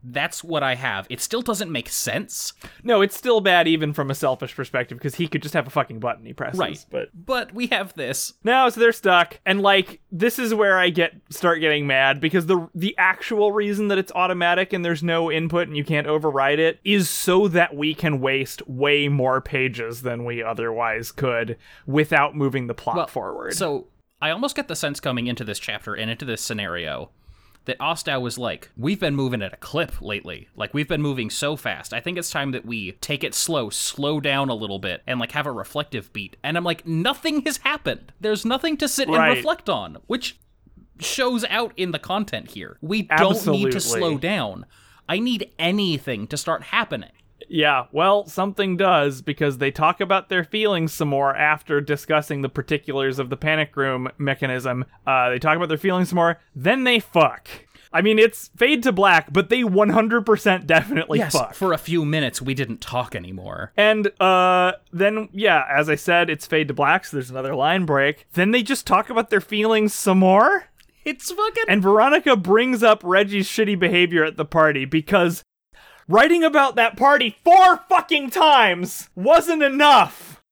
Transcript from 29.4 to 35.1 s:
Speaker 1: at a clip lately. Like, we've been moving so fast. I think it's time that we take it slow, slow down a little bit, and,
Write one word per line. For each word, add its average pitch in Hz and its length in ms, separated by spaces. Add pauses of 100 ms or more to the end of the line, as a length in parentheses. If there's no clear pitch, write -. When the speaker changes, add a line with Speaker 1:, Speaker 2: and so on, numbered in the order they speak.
Speaker 1:
at 95 100
a - 60
clip - 440
lately. 98 540
Like, 107 180
we've 147 140
been 156 120
moving 131 300
so 147 240
fast. 101 400
I 117 60
think 175 180
it's 165 120
time 139 200
that 127 160
we 107 260
take - 300
it 151 100
slow, 131 380
slow 147 480
down 139 300
a 120 80
little 101 240
bit, 95 260
and, 127 140